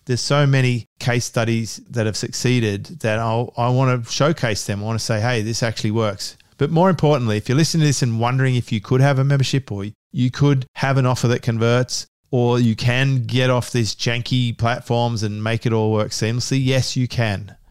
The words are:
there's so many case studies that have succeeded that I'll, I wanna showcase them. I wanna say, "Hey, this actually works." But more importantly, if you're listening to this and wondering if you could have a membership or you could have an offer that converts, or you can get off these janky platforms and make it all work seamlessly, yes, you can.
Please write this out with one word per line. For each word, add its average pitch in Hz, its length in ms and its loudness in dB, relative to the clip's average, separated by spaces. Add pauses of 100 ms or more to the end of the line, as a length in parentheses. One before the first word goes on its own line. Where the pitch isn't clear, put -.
there's 123 160 -2
so 143 240 2
many 127 400 2 (140)
case 123 260 0
studies 113 520 -2 (120)
that 113 160 -2
have 110 100 -2
succeeded 113 680 -2 (140)
that 110 180 0
I'll, 113 400 -2
I 120 120 0
wanna 127 360 2
showcase - 640 -2
them. 101 160 -4
I - 20 -6
wanna 110 140 -2
say, 110 200 -2
"Hey, 117 220 0
this 113 220 -4
actually 113 280 -2
works." 107 460 -2 (220)
But 143 100 0
more 165 220 4
importantly, 135 460 2
if 104 120 -4
you're 127 80 2
listening 160 240 2
to 151 60 4
this 143 160 2
and 113 160 0
wondering 127 340 2
if 123 180 -2
you 110 80 0
could 127 220 2
have 139 160 4
a 131 60 2
membership 139 480 0
or 101 140 -8 (260)
you 127 180 0
could 139 460 2
have 135 220 0
an 127 100 2
offer 127 220 0
that 120 120 0
converts, 117 640 0 (240)
or 120 300 2
you 113 160 4
can 127 500 0
get 127 240 0
off 123 220 0
these 117 240 -2
janky 120 600 -2
platforms 117 680 -2
and 107 200 -6
make 113 220 -2
it 113 80 0
all 110 180 2
work 107 200 0
seamlessly, 120 520 -2
yes, 131 320 0
you 123 120 0
can. 104 480 -4 (160)